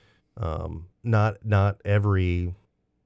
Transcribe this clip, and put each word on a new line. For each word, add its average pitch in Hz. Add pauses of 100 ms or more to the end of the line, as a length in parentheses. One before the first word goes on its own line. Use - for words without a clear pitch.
(360)
Um, 82 (160)
not, 110
not 101
every 92 (520)